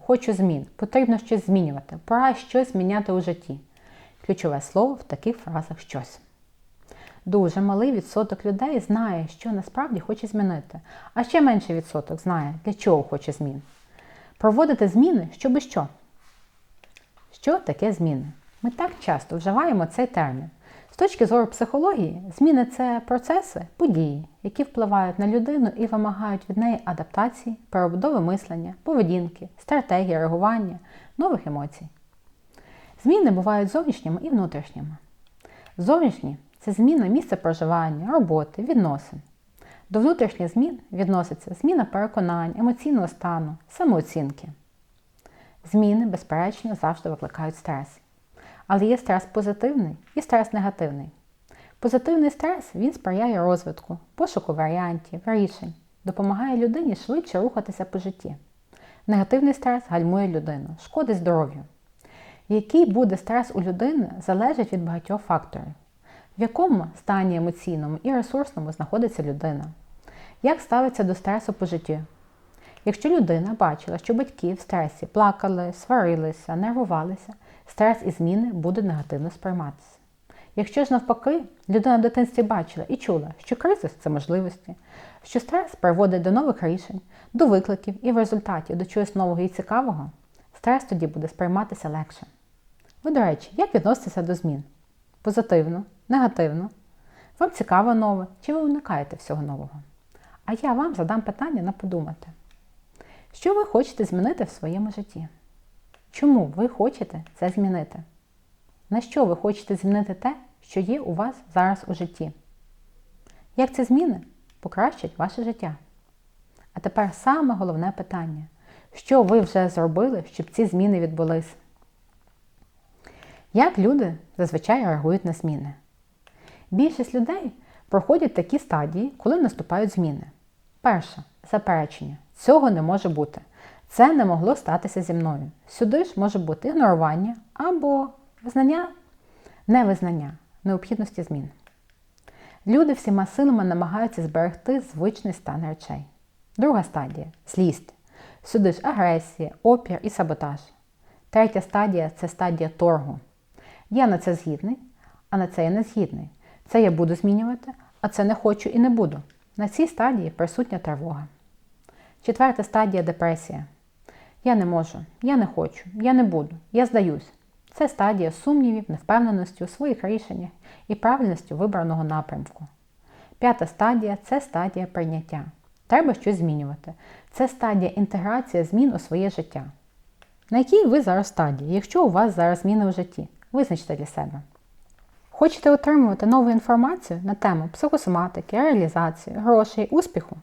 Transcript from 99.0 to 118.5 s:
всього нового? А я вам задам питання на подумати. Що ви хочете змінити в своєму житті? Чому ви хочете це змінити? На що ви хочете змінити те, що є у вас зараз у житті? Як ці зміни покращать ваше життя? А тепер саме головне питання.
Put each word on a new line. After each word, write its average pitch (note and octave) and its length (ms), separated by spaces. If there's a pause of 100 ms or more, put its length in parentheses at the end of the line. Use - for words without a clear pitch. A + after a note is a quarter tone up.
всього D3+ 260
нового? C#3+ 380 (640)
А G#3+ 80
я B3 200
вам D4 220
задам F3+ 260
питання B3+ 400
на F#3 100
подумати. E3 560 (1080)
Що F#4+ 180
ви G#4 120
хочете A#3 400
змінити G#3+ 380
в E3 60
своєму G3 420
житті? F3 360 (840)
Чому C4 340
ви E3+ 220
хочете G3+ 560 (120)
це F3+ 140
змінити? F#3 500 (920)
На A3 120
що A#3+ 240
ви F3 100
хочете G3+ 400
змінити G3 380
те, C4 220 (260)
що - 180
є A3 200
у F3 140
вас A3 220 (180)
зараз F#3 340
у F#3 60
житті? D#3+ 380 (1200)
Як B3+ 160
ці C4 120
зміни B3+ 380 (380)
покращать F#3 580
ваше G3 260
життя? G#3+ 320 (960)
А - 60
тепер G3 340
саме C4 420
головне F3+ 420
питання. E3 460 (500)